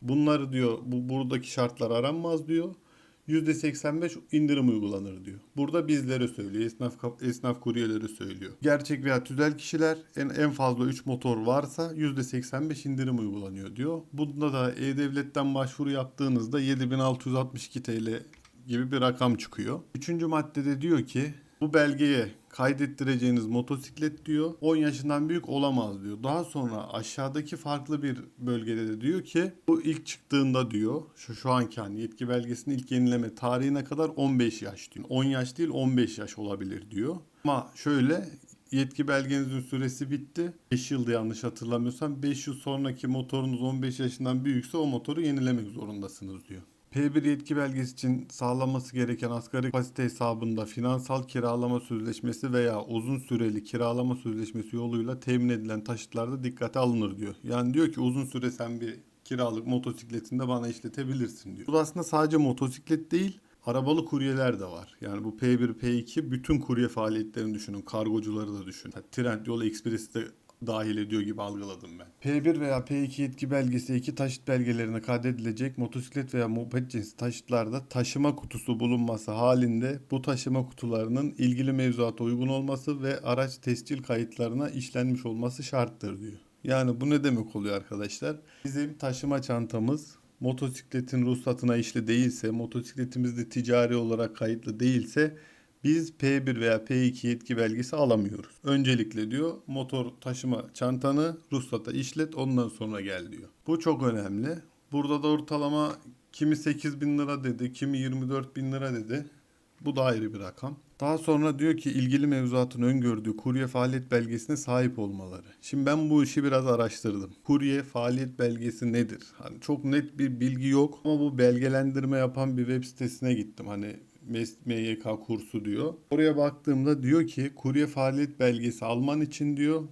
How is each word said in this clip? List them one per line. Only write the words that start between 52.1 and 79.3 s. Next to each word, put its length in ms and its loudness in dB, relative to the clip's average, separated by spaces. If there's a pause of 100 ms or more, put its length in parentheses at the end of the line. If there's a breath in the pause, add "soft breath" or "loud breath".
veya 320 2
uzun 340 -2
süreli 440 0
kiralama 520 0
sözleşmesi 600 -6
yoluyla 440 -2
temin 300 2
edilen 340 -2
taşıtlarda 600 -6
dikkate 360 -2
alınır 380 2
diyor. 260 -6
Yani 300 0
diyor 180 4
ki 80 -6
uzun 260 0
süre 260 -2
sen 300 -6
bir 140 -6 (280)
kiralık 440 -2
motosikletinde 800 -2
bana 200 -2
işletebilirsin 880 -6
diyor. 120 -12
Bu 60 -4
da 60 6
aslında 240 -2
sadece 340 4
motosiklet 720 0
değil, 280 0 (260 soft breath)
arabalı 400 2
kuryeler 540 0
de 60 -6
var. 360 -12
Yani 220 -6
bu 140 -6
P 220 4
bir, 140 2
P 240 0
iki 340 -4
bütün 280 2
kurye 280 0
faaliyetlerini 640 -2
düşünün, 280 -8
kargocuları 720 -2
da 120 -10
düşünün. 300 -14
Yani 160 -16
Trendyol 500 -2
Express'i 520 -2
de 140 -4 (400)
dahil 300 -2
ediyor 240 0
gibi 200 -4
algıladım 480 -8 (100)
ben. 80 -18 (140)
P 240 2
bir 140 4
veya 260 0
P 180 0
iki 180 -4
yetki 300 -2
belgesi 440 2
iki 200 0
taşıt 320 -4
belgelerine 540 2
kaydedilecek 760 -2
motosiklet 560 -4
veya 140 2
moped 420 -2
cinsi 280 -6
taşıtlarda 680 -2
taşıma 500 0
kutusu 440 -4
bulunması 520 0